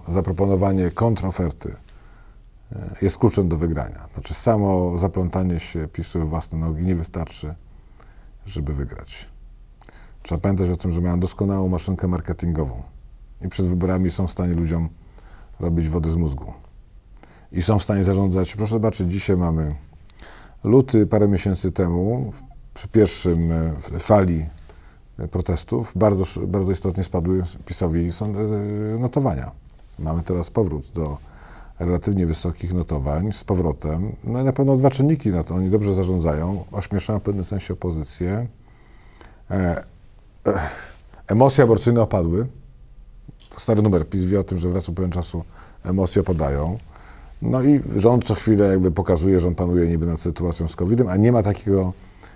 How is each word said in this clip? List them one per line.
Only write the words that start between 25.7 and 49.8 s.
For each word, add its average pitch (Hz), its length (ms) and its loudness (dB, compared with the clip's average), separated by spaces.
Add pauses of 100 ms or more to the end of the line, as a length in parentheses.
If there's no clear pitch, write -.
bardzo 98 260 4
sz-, - 240 -4
bardzo 95 260 0
istotnie 92 320 -2
spadły 92 380 0 (240)
pisowi 85 460 -2
sąd-, 107 240 -6
e, 107 600 -4
notowania. 120 520 -2 (480)
Mamy 80 240 -2
teraz 87 280 -4
powrót 80 440 -2
do 73 240 -6 (600)
relatywnie 87 480 0
wysokich 85 480 -4
notowań 80 580 -2
z - 120 -12
powrotem. 85 680 -2 (120)
No 117 160 -4
i 131 40 0
na 135 80 2
pewno 135 240 4
dwa 131 140 4
czynniki 135 380 2
na 87 160 2
to. 82 100 -6
Oni 92 160 0
dobrze 101 240 2
zarządzają, 90 800 0
ośmieszają 101 460 -2
w 104 40 -4
pewnym 98 220 -2
sensie 95 300 -6
opozycję. 90 720 -4 (1040)
E, 92 340 0 (600)
e, 95 140 2 (680)
emocje 131 380 6
aborcyjne 117 380 4
opadły. 95 440 0 (1120)
Stary 107 240 2
numer 90 260 4
pis 92 160 -2
wie 95 160 2
o - 20 -2
tym, 92 160 -4
że 87 100 -2
wraz 87 160 -2
z - 40 -8
upływem 90 220 -2
czasu 85 340 -6 (400)
emocje 92 380 2
opadają. 76 560 0 (640)
No 120 200 0
i 139 180 6 (160)
rząd 113 280 6
co 107 100 0
chwilę 101 340 4
jakby 92 220 4
pokazuje, 90 500 2
że 87 80 2
on 87 60 0
panuje 87 340 2